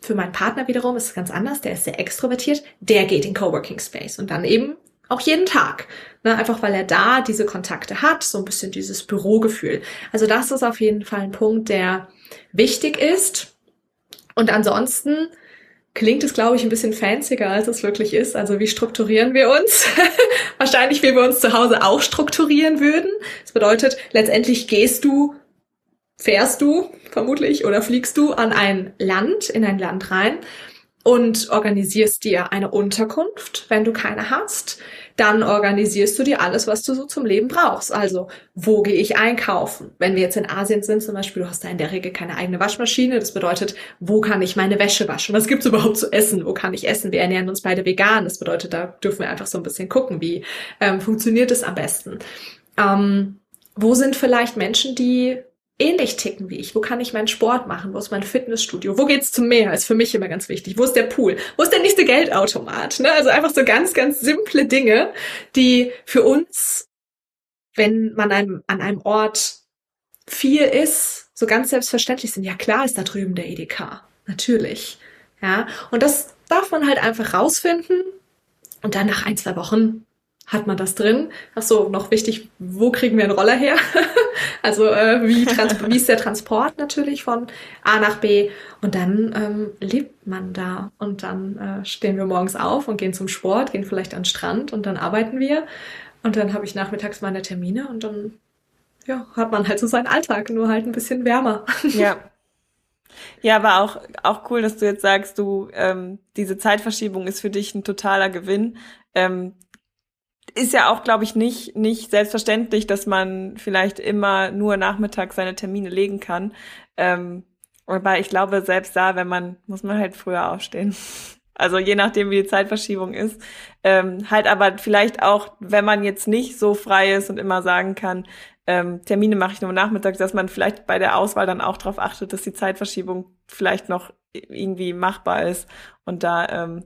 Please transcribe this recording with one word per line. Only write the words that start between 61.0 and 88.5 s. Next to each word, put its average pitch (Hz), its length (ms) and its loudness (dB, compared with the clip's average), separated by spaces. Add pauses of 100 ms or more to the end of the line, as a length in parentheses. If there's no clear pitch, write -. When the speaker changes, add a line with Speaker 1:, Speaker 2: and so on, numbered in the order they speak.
Speaker 1:
Pool? 196 320 0 (220)
Wo 294 60 4
ist - 100 2
der - 80 4
nächste 392 240 6
Geldautomat? - 920 0
Ne? 277 120 4
Also 294 180 4
einfach 302 200 4
so 269 160 4
ganz, 254 280 2
ganz 277 280 2
simple 302 440 2
Dinge, 247 460 4 (440)
die 247 360 6 (140)
für - 180 4
uns, - 640 0 (840)
wenn 220 380 2
man 208 180 0
einem, 196 360 0
an 190 140 -2
einem 202 200 -4
Ort 214 600 -2 (640)
viel 285 340 2
ist, - 720 0
so 220 140 -2
ganz 233 240 0
selbstverständlich 254 600 -2
sind. 190 120 -8
Ja, 185 100 -8
klar 226 320 0
ist 262 120 -4
da 190 60 -6
drüben 190 300 -6
der 175 140 -6
E 175 80 -10
D 165 100 -12
K. - 380 -12 (240)
Natürlich. - 720 -4 (420)
Ja, 196 260 -2 (220)
und 240 140 2
das - 320 0 (140)
darf 381 200 2
man 302 180 0
halt 269 160 2
einfach 226 300 -2
rausfinden. 339 720 0 (800)
Und 214 120 -2
dann 196 120 2
nach - 180 -2
ein, 202 120 -2
zwei 180 180 -6
Wochen 220 500 0 (400)
hat 214 220 -4
man 190 100 -2
das 185 160 -4
drin. 233 380 2 (240)
Ach 226 60 -4
so, 214 280 4
noch - 220 -2
wichtig, 220 380 0 (100)
wo 190 320 0
kriegen 233 260 2
wir 208 60 4
einen 196 100 2
Roller 220 240 4
her? 285 240 2
<laughs> - 40 -2 (800)
Also, 214 240 4
äh, 220 400 4
wie 240 180 6
trans-, 220 380 2
Speaker 2:
<laughs> 214 40 -2
Speaker 1:
wie 240 100 4
ist 247 100 2
der 226 100 4
Transport 220 600 -2
natürlich 285 460 -4
von 240 240 -4 (360)
A 214 160 4
nach 214 180 2
B? 202 320 4 (320)